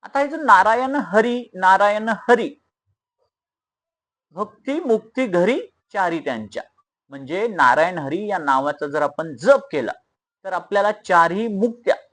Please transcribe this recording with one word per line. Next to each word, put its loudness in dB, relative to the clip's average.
आता -4
हे 0
जो -8
नारायण 4
हरी, -2
नारायण 2
हरी, 0
"भक्ती -8
मुक्ती -2
घरी 0
चारी -2
त्यांच्या", -10
म्हणजे -8
नारायण 2
हरी -6
या -4
नावाचा -2
जर -2
आपण -6
जप 2
केला, -4
तर -8
आपल्याला -2
चारही 2
मुक्त्या -2